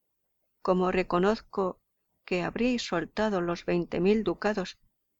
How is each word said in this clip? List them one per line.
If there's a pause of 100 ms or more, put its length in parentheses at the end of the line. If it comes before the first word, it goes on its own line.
(600)
como
reconozco (440)
que
habríais
soltado
los
veinte
mil
ducados (420)